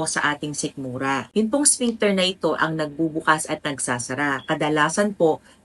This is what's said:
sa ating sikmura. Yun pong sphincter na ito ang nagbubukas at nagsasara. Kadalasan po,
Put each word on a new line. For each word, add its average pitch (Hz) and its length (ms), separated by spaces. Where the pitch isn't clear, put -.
sa - 240
ating 147 240
sikmura. 135 800
Yun 214 160
pong 294 160
sphincter 226 480
na 185 80
ito 180 320
ang 160 240
nagbubukas 156 720
at 151 80
nagsasara. 135 880
Kadalasan 156 640
po, 160 320